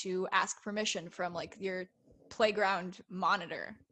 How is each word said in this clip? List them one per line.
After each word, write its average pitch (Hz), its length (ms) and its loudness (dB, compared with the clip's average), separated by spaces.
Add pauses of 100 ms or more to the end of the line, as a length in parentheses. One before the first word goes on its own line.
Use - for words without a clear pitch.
to 185 300 0
ask - 300 2
permission 208 480 -2
from, 175 240 -4
like, 165 260 -6
your 185 260 -4 (440)
playground 196 720 2 (100)
monitor, 175 680 0 (160)